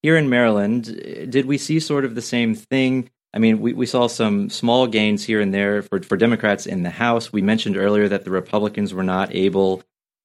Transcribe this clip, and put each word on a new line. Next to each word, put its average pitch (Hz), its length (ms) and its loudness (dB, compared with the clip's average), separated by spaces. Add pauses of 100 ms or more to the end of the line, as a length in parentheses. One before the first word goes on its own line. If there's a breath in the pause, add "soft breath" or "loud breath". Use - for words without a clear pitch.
Here 160 140 4
in 147 140 2
Maryland, 113 540 2
did 123 600 -4
we 135 140 0
see 156 220 0
sort 143 260 -2
of 113 80 -6
the 117 80 -6
same 117 320 0
thing? 131 560 -2 (240)
I 104 60 -2
mean, 110 200 4
we, 120 140 -2
we 123 100 -2
saw 120 220 2
some 104 420 0
small 123 380 2
gains 107 380 0
here 110 160 0
and 98 120 0
there 101 300 0
for, 98 180 -4
for 98 160 -2
Democrats 107 480 0
in 92 180 -4
the 87 80 -4
House. 117 400 -2
We 104 120 -2
mentioned 104 340 0
earlier 104 320 2
that 98 160 -2
the 92 60 -8
Republicans 101 640 -2
were 92 80 -4
not 92 320 -2
able 95 480 0 (420)